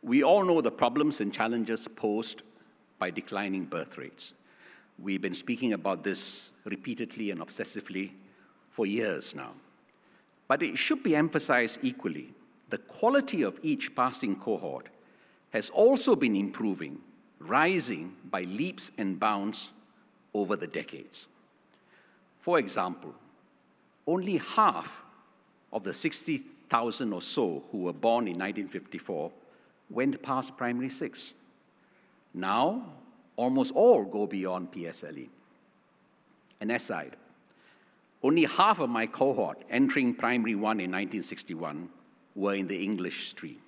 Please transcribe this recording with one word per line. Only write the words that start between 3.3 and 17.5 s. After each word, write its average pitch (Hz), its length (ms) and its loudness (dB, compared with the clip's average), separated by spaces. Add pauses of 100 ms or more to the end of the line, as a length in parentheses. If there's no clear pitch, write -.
birth 82 340 -8
rates. - 340 -14 (680)
We've 95 240 -2
been 92 120 -2
speaking 117 380 -2
about 87 320 -2
this - 480 -4 (120)
repeatedly 107 680 -6
and 87 100 -6
obsessively 95 680 -8 (580)
for - 160 -2
years 101 500 -2
now. 69 180 -12 (960)
But 139 160 2
it - 140 -2
should - 260 0
be 160 140 4
emphasized 151 680 2
equally, 101 520 -4 (340)
the 101 100 -6
quality 254 640 0
of 98 200 -2
each - 320 -2
passing 123 420 0
cohort 82 520 -4 (640)
has - 180 -2
also 254 440 8
been 123 220 4
improving, 98 640 -2 (380)
rising 127 760 0 (160)